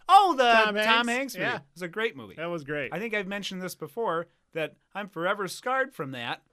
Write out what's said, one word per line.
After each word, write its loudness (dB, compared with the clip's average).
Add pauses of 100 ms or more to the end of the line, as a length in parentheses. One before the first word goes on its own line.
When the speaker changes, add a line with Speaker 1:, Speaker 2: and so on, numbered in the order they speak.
Speaker 1:
Oh, 8
the 4
Speaker 2:
Tom 6
Speaker 1:
Tom -
Speaker 2:
Hanks? 4
Speaker 1:
Hanks -4
movie. -4
Speaker 2:
Yeah. -4 (140)
Speaker 1:
It's -14
a -6
great -4
movie. -14
Speaker 2:
That -6
was -6
great. -6
Speaker 1:
I -6
think -6
I've -4
mentioned -8
this -8
before, -4 (240)
that -6 (180)
I'm -8
forever -4
scarred -4
from -8
that -8 (100)